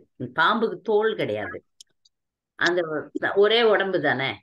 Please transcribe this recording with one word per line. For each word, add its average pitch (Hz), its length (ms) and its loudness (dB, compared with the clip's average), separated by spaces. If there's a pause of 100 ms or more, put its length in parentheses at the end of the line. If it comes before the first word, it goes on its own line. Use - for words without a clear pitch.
(360)
பாம்புக்கு 190 460 0
தோல் 214 340 0
கிடையாது, 107 440 -6 (1000)
அந்த 175 300 2
ஒ-, 147 460 -6
ஒரே 208 280 4
உடம்பு 190 380 2
தானே, 131 300 0 (120)